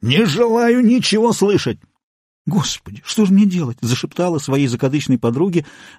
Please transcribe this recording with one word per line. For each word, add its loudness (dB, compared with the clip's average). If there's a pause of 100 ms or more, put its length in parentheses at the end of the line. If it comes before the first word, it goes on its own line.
Не 2
желаю 2
ничего 2
слышать!" 0 (680)
"Господи, -6
что 0
же 2
мне 6
делать?" — -2
зашептала -4
своей 0
закадычной -2
подруге -2 (320)